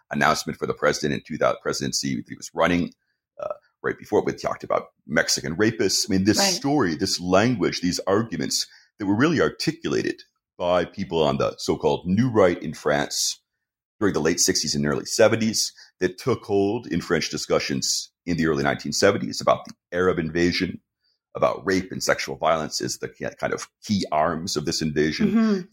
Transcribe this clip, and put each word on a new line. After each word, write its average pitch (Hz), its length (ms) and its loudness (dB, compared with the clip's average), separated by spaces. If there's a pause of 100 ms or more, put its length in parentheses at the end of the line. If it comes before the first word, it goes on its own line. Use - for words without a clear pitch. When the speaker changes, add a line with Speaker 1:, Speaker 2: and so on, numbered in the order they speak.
(100)
Speaker 1:
announcement 73 480 0
for 78 80 -6
the 64 80 -2
president 73 460 0
in - 60 -14
two 76 120 -8
thousand, 65 240 0
presidency 69 540 -4
that 57 120 -10
he 60 60 -18
was - 180 -16
running, 87 400 0 (500)
uh, - 120 -6 (280)
right - 160 -2
before, - 240 0
we 67 100 0
talked - 320 -6
about - 240 -2 (180)
Mexican 76 500 0
rapists. 107 520 2
I - 40 -4
mean, 95 120 4
this 104 140 4
Speaker 2:
Right. 196 140 2
Speaker 1:
story, 139 440 0
this - 240 -2
language, 92 600 2
these 87 260 -2
arguments 98 600 0 (320)
that 104 80 -6
were 98 100 2
really 143 240 4
articulated 76 800 -2 (360)
by 90 260 2
people 85 380 -2
on 71 160 2
the 62 180 0
so-called 73 500 0
New 107 220 2
Right 98 340 4
in 78 120 -8
France - 680 -2 (600)
during 101 120 2
the 80 80 -2
late 82 200 0
sixties 78 340 0
and 71 120 0
early 69 200 -2
seventies 110 640 2 (280)
that 90 180 0
took - 260 -2
hold 101 440 0
in 85 120 -2
French 80 300 0
discussions - 800 -2 (160)
in 85 100 -2
the 80 100 2
early 71 180 2
nineteen 69 280 -2
seventies - 480 0
about - 240 2
the - 80 -18 (200)
Arab 90 260 2
invasion, 87 640 0 (540)
about 64 300 0
rape 92 280 0
and 64 100 -8
sexual 69 340 -2
violence 78 440 -2
as - 180 -6
the 65 100 -8
ki-, - 180 -10 (120)
kind - 140 -4
of - 160 -6 (160)
key 98 260 0
arms 80 460 0
of 73 100 -2
this 82 160 -2
invasion. 76 460 2
Speaker 2:
Mm-hmm. 220 320 2 (120)